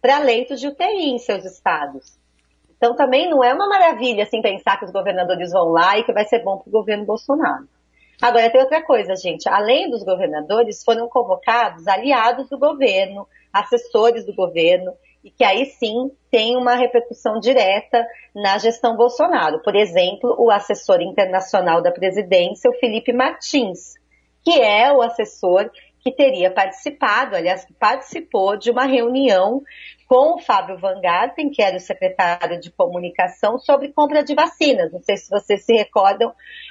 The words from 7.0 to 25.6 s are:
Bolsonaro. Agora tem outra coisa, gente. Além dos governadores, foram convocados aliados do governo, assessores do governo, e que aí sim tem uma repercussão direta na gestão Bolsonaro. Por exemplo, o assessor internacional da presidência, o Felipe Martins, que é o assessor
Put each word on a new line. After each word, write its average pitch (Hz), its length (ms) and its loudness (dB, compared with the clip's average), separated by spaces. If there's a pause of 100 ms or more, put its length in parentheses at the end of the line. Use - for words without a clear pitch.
Bolsonaro. 269 640 -4 (520)
Agora 233 300 2
tem 254 100 6
outra 294 220 0
coisa, 214 320 0
gente. 180 340 -6
Além 220 400 0
dos 226 160 -6
governadores, 185 800 -2
foram 233 240 0
convocados 202 760 -2
aliados 240 640 0
do 277 100 -12
governo, 202 680 -2 (240)
assessores 226 760 0
do 202 80 -12
governo, 180 580 0 (320)
e 202 60 -20
que - 140 0
aí 214 220 0
sim 247 440 -6 (200)
tem 233 260 0
uma 247 180 0
repercussão 240 640 -2
direta 220 680 0 (300)
na 202 240 -2
gestão 226 380 -2
Bolsonaro. 240 680 0
Por 208 140 0
exemplo, 196 600 0
o 233 140 4
assessor 202 500 0
internacional 185 800 0
da 175 120 0
presidência, 185 800 0
o 247 80 -4
Felipe 226 340 -2
Martins, 247 840 -4 (500)
que 320 160 4
é 220 320 4
o 277 80 6
assessor 214 680 0 (300)